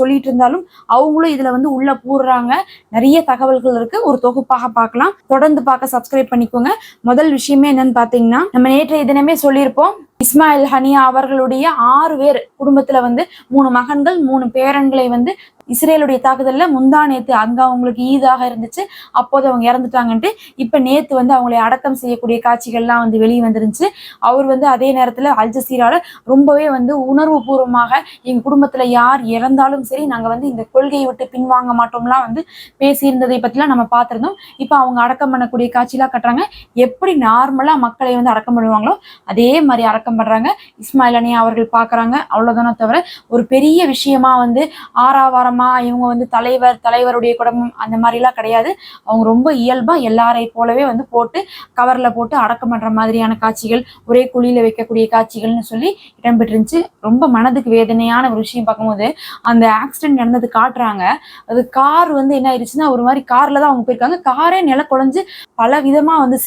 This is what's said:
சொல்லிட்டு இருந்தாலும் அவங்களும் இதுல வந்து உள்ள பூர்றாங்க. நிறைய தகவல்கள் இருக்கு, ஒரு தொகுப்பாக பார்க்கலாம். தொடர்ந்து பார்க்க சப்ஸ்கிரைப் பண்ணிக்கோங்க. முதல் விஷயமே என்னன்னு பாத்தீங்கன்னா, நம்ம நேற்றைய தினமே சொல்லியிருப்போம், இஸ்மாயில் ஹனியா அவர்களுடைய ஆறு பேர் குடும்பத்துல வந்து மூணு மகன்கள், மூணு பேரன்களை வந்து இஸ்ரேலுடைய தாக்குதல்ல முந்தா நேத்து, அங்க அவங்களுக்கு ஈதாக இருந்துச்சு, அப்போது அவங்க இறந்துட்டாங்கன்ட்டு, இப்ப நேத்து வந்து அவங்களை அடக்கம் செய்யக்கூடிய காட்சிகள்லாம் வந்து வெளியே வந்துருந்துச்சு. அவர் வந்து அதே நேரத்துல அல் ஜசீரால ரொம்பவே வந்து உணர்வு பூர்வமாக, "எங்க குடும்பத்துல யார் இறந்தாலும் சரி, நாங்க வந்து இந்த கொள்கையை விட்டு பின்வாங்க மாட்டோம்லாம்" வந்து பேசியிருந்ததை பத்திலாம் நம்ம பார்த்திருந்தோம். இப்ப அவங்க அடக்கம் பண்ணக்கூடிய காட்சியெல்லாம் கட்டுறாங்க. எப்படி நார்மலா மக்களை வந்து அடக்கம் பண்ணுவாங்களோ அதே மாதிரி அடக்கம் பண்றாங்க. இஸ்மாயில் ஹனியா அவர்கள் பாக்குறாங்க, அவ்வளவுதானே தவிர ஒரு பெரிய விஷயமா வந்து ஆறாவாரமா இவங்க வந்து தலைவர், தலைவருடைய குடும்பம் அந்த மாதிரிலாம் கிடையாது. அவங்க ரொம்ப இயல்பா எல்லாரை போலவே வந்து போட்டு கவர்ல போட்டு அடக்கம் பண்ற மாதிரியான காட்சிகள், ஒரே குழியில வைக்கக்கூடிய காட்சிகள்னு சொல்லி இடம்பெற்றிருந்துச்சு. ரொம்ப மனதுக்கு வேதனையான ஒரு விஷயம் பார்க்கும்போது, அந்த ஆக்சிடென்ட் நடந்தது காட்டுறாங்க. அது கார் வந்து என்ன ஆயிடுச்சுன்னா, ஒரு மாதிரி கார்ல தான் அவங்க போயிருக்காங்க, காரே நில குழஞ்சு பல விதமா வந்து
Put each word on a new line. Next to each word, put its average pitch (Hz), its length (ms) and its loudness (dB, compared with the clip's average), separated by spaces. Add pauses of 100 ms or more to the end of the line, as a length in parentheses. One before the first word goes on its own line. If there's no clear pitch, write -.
சொல்லிட்டு 269 300 0
இருந்தாலும் 254 360 0 (300)
அவங்களும் 302 380 2
இதுல 262 220 -2
வந்து 285 200 0
உள்ள 269 140 -2 (120)
பூர்றாங்க. 254 500 -2 (420)
நிறைய 269 220 4 (140)
தகவல்கள் 254 500 0
இருக்கு, 233 180 -6 (100)
ஒரு 254 180 0
தொகுப்பாக 247 420 -2 (100)
பார்க்கலாம். 240 380 0 (160)
தொடர்ந்து 269 360 2
பார்க்க 262 260 -2
சப்ஸ்கிரைப் 262 380 -2
பண்ணிக்கோங்க. 240 400 -2 (380)
முதல் 302 280 2
விஷயமே 285 340 2
என்னன்னு 262 280 2
பாத்தீங்கன்னா, 233 420 2 (120)
நம்ம 247 200 4
நேற்றைய 302 360 0
தினமே 285 340 2
சொல்லியிருப்போம், 277 500 2 (300)
இஸ்மாயில் 285 480 4
ஹனியா 269 280 2 (100)
அவர்களுடைய 262 540 0 (280)
ஆறு 311 260 2
பேர் 269 200 2 (200)
குடும்பத்துல 269 480 2
வந்து 240 160 -2 (320)
மூணு 269 140 4 (100)
மகன்கள், 285 400 -2 (100)
மூணு 262 160 -2 (120)
பேரன்களை 269 500 0 (100)
வந்து 254 160 -2 (400)
இஸ்ரேலுடைய 294 520 0
தாக்குதல்ல 269 400 0 (100)
முந்தா 269 260 4 (100)
நேத்து, 254 300 -4
அங்க 233 240 -2
அவங்களுக்கு 247 380 -2 (100)
ஈதாக 262 360 2
இருந்துச்சு, 233 340 -10 (380)
அப்போது 269 280 0
அவங்க 240 220 -2
இறந்துட்டாங்கன்ட்டு, 240 600 -2 (320)
இப்ப 247 240 -2
நேத்து 285 320 0
வந்து 254 180 2
அவங்களை 240 300 0
அடக்கம் 262 340 -2
செய்யக்கூடிய 240 460 -4
காட்சிகள்லாம் 233 560 -2
வந்து 226 200 0
வெளியே 233 220 2
வந்துருந்துச்சு. 220 440 -2 (400)
அவர் 269 240 2
வந்து 262 200 0
அதே 254 240 0
நேரத்துல 254 360 0 (100)
அல் 226 140 -2
ஜசீரால 254 420 0 (340)
ரொம்பவே 285 340 4 (100)
வந்து 247 160 -2 (200)
உணர்வு 311 340 2
பூர்வமாக, 247 460 0 (300)
"எங்க 247 240 -4
குடும்பத்துல 277 400 0 (100)
யார் 254 260 2 (120)
இறந்தாலும் 269 560 0
சரி, 285 220 -6
நாங்க 226 220 -6
வந்து 262 180 -6
இந்த 226 200 -8
கொள்கையை 277 380 0
விட்டு 254 240 -8
பின்வாங்க 254 460 0
மாட்டோம்லாம்" 240 460 -2
வந்து 240 160 -6 (400)
பேசியிருந்ததை 262 640 0
பத்திலாம் 269 300 0
நம்ம 240 200 0
பார்த்திருந்தோம். 240 420 -2 (280)
இப்ப 277 80 -2 (100)
அவங்க 254 240 -2
அடக்கம் 262 280 -2
பண்ணக்கூடிய 247 420 -2
காட்சியெல்லாம் 254 400 -2
கட்டுறாங்க. 240 280 -2 (420)
எப்படி 370 280 -2 (120)
நார்மலா 269 500 2 (100)
மக்களை 247 320 -4
வந்து 240 160 2
அடக்கம் 233 240 -2
பண்ணுவாங்களோ 226 380 0 (360)
அதே 233 180 2 (200)
மாதிரி 233 220 0
அடக்கம் 220 280 -4
பண்றாங்க. 220 280 0 (340)
இஸ்மாயில் 240 380 2
ஹனியா 233 240 0
அவர்கள் 226 340 -2
பாக்குறாங்க, 233 380 0 (180)
அவ்வளவுதானே 233 480 0
தவிர 226 140 0 (320)
ஒரு 240 180 0
பெரிய 302 400 4
விஷயமா 262 480 2 (100)
வந்து 240 180 0 (440)
ஆறாவாரமா 254 520 2 (280)
இவங்க 247 240 -2
வந்து 240 240 -4
தலைவர், 247 500 0
தலைவருடைய 240 540 0
குடும்பம் 240 340 -2 (100)
அந்த 220 200 -6
மாதிரிலாம் 240 360 0
கிடையாது. 226 320 -2 (340)
அவங்க 220 260 0
ரொம்ப 247 180 2 (120)
இயல்பா 247 340 0 (140)
எல்லாரை 233 340 0 (120)
போலவே 233 340 0
வந்து 240 240 -4
போட்டு 233 260 -2 (400)
கவர்ல 254 380 2
போட்டு 233 180 -6 (100)
அடக்கம் 233 280 -4
பண்ற 220 180 -4
மாதிரியான 220 520 -2
காட்சிகள், 220 400 -4 (260)
ஒரே 247 140 4 (120)
குழியில 247 320 2
வைக்கக்கூடிய 226 380 -2 (100)
காட்சிகள்னு 226 560 -2
சொல்லி 240 200 -4 (300)
இடம்பெற்றிருந்துச்சு. 226 600 0 (260)
ரொம்ப 254 300 2
மனதுக்கு 247 400 0
வேதனையான 233 560 0
ஒரு 214 120 -4
விஷயம் 233 240 -6
பார்க்கும்போது, 220 400 -2 (420)
அந்த 226 140 4 (180)
ஆக்சிடென்ட் 277 380 -2
நடந்தது 240 280 0 (100)
காட்டுறாங்க. 233 460 -2 (460)
அது 240 120 0 (160)
கார் 311 400 2
வந்து 269 200 0
என்ன 262 140 0
ஆயிடுச்சுன்னா, 254 420 -2
ஒரு 240 140 -2
மாதிரி 269 140 0 (100)
கார்ல 277 300 2
தான் 294 100 2
அவங்க 240 140 -2
போயிருக்காங்க, 254 320 -2 (120)
காரே 339 300 0 (100)
நில 277 220 0
குழஞ்சு 269 300 0 (400)
பல 269 260 2
விதமா 302 360 2
வந்து 254 220 0